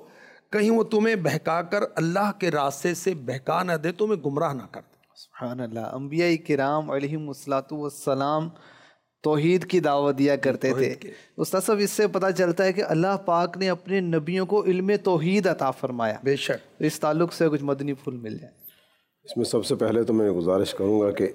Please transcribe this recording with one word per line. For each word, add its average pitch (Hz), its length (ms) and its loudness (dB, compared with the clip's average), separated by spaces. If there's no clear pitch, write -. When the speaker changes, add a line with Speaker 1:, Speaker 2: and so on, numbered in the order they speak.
Speaker 1:
کہیں 208 200 2
وہ 226 120 4
تمہیں 220 320 2
بہکا 160 460 0
کر 175 180 -2
اللہ 180 440 0
کے 175 120 0
راستے 147 420 0
سے 185 200 -2
بہکا 139 500 -4
نہ 180 80 -2
دے، 160 200 -2
تمہیں 208 300 -2
گمراہ 147 320 -2
نہ 127 80 -10
کر - 100 -14
دے۔ - 140 -20
Speaker 2:
سبحان 123 440 -10
اللہ، 113 200 -8
انبیاء 156 680 -2
کرام 147 440 0
علیہم 143 360 -4
الصلاۃ 135 440 -4
والسلام 147 800 -2
توحید 160 420 2
کی 180 140 2
دعوت 143 380 2
دیا 139 180 4
کرتے 135 320 0
تھے۔ - 20 4
Speaker 1:
توحید 131 300 0
کی۔ - 120 -16
Speaker 2:
استاد 185 240 -2
صاحب، 208 180 2
اس 202 120 0
سے 214 160 2
پتہ 185 180 0
چلتا 180 280 2
ہے 190 80 2
کہ 202 140 -2
اللہ 180 380 2
پاک 175 320 0
نے 185 120 0
اپنے 180 300 -2
نبیوں 175 460 0
کو 202 200 2
علم 185 260 2
توحید 180 440 2
عطا 143 240 0
فرمایا۔ 120 520 -2
Speaker 1:
بے 139 120 2
شک۔ - 480 -4
Speaker 2:
اس 156 160 -2
تعلق 160 340 0
سے 165 160 2
کچھ 147 140 0
مدنی 143 300 -2
پھول 135 240 -10
مل 110 200 -10
جائے۔ - 160 -18
Speaker 3:
اس - 140 -14
میں 117 80 0
سب 110 200 -2
سے 135 100 -2
پہلے 110 280 2
تو 110 100 0
میں 107 180 4
گزارش 92 420 0
کروں 104 280 2
گا 101 100 2
کہ 98 240 0